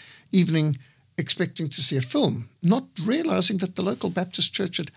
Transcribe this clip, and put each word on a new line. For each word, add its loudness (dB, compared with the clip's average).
evening 2
expecting -4
to 2
see 4
a 0
film, -2
not 2
realizing 2
that -4
the -4
local -4
Baptist -4
church -4
had -6